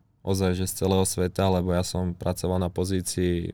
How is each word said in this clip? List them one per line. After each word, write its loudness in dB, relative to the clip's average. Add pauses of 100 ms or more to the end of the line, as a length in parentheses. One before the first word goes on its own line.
(240)
Ozaj, 0
že -2
z -6
celého 2
sveta, 0
lebo 2
ja 2
som -2
pracoval -2
na 0
pozícii 0